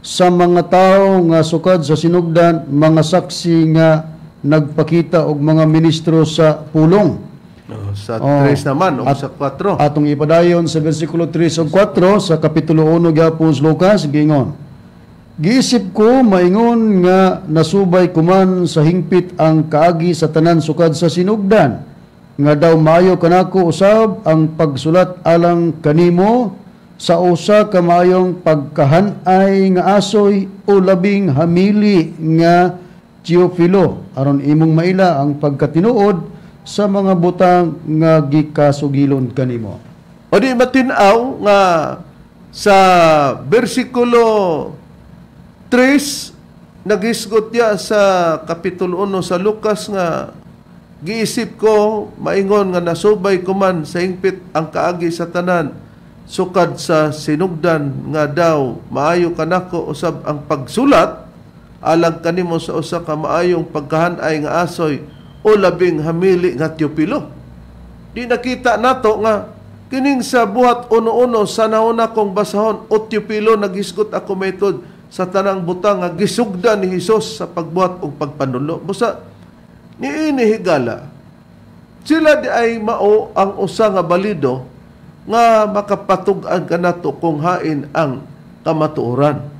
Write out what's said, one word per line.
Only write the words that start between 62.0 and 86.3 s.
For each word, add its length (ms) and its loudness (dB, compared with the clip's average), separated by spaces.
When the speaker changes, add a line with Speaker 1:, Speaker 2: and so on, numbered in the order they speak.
Speaker 2:
kanimo 320 -4
sa 240 -8
usa 240 -8
ka 80 -8
maayong 560 -2
pagkahanay 720 -4
nga 240 -4
asoy 400 -6
o 80 4
labing 480 0
hamili 560 0
nga 160 -4
Teopilo." 560 -4
Di 80 -8
nakita 560 -2
nato 400 0
nga 320 -2
kining 320 -2
sa 240 0
buhat 400 0
uno-uno, 560 0
sa 240 -2
nauna 400 0
kong 240 -4
basahon, 560 -4
o 60 -2
Teopilo, 560 -2
nagisgot 560 -6
ako 160 -8
maytod 480 -4
sa 160 -6
tanang 320 -2
butang 400 -4
nga 80 -6
gisugdan 720 -2
ni 160 -4
Hesus 400 -2
sa 80 -10
pagbuhat 560 -6
og 160 -10
pagpanudlo. 640 -6
Busa, 400 -6
niini 560 -2
higala, 480 -4
sila 400 0
di 80 -8
ay 320 -2
mao 560 0
ang 240 -2
usa 320 -2
nga 80 -2
balido 720 -4
nga 400 2
makapatug-an 1040 -4